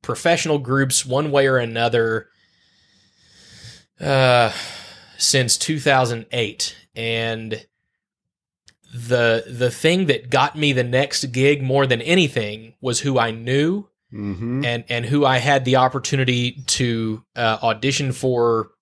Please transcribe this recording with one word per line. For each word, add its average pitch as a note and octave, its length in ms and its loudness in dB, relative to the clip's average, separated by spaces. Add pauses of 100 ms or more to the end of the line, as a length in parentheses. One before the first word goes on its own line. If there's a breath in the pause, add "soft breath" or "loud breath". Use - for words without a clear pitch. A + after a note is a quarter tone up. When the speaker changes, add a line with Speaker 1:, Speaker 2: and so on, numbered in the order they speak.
Speaker 1:
professional D#3 560 0
groups C3+ 480 0
one C#3+ 240 -2
way C#3 160 4
or C3 100 2
another, A#2 720 0 (1700 soft breath)
uh, B2+ 520 4 (720 loud breath)
since B2+ 320 2
two D#3 240 -4
thousand B2+ 520 0
eight. A2 440 -4 (180)
And A2+ 720 -6 (1300)
the, A#2 560 0
the B2 220 0
thing F3 360 0
that B2 240 -2
got C#3 260 2
me D3 160 2
the B2+ 120 2
next B2+ 480 -2
gig C3+ 300 2
more C3+ 240 2
than A#2+ 140 0
anything A#2 800 0
was B2 200 -2
who C3+ 180 0
I A#2 120 2
knew C#3 580 -2 (240)
Speaker 2:
Mm-hmm. A2 520 -4
Speaker 1:
and, A#2 240 -4
and A#2 160 -4
who C#3+ 200 0
I C3 140 4
had C3+ 260 2
the B2+ 100 2
opportunity B2+ 960 0
to, A2+ 560 -2 (100)
uh, A2+ 300 0
audition B2+ 480 0
for A#2+ 580 0 (120)